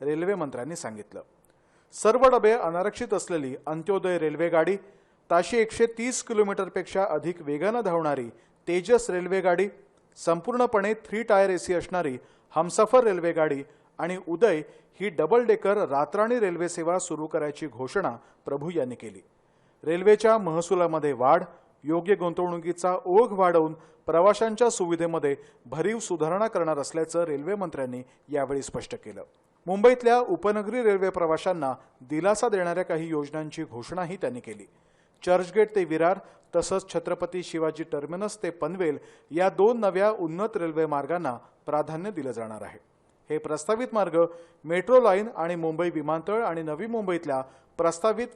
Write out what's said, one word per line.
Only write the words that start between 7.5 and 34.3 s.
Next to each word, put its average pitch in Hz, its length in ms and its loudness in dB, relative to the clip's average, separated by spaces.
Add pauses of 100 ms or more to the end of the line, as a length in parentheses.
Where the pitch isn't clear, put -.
धावणारी 160 480 -2 (400)
तेजस 180 420 2
रेल्वेगाडी, 180 580 0 (480)
संपूर्णपणे 214 800 0
थ्री 220 280 -6
टायर 196 280 4
एसी 180 240 -2
असणारी 165 440 -4 (320)
हमसफर 208 540 4
रेल्वेगाडी 165 580 0 (360)
आणि 175 200 -4 (100)
उदय 165 340 2 (380)
ही 190 80 -2
डबल 170 360 2
डेकर 208 320 2
रातराणी 196 600 0
रेल्वे 175 300 0
सेवा 170 300 -2
सुरू 156 280 -6
करायची 151 400 -6
घोषणा 143 500 -4 (280)
प्रभू 147 260 -2
यांनी 131 240 -2
केली. 101 280 -16 (600)
रेल्वेच्या 208 540 4
महसुलामध्ये 170 760 0
वाढ, 135 320 4 (400)
योग्य 170 300 2
गुंतवणुकीचा 175 880 -2
ओघ 202 280 6
वाढवून 175 400 4 (340)
प्रवाशांच्या 208 640 4
सुविधेमध्ये 165 680 -2 (300)
भरीव 165 320 -2
सुधारणा 180 480 -2
करणार 165 320 -2
असल्याचं 160 460 -2
रेल्वे 156 300 -4
मंत्र्यांनी 131 480 -8 (260)
यावेळी 139 340 -2
स्पष्ट 117 320 -10
केलं. 101 300 -16 (420)
मुंबईतल्या 240 520 4
उपनगरी 214 640 -2
रेल्वे 196 280 2
प्रवाशांना 165 640 -2 (260)
दिलासा 170 480 0
देणाऱ्या 180 340 -2
काही 165 260 -4
योजनांची 156 560 -6
घोषणाही 160 520 -8
त्यांनी 123 240 -6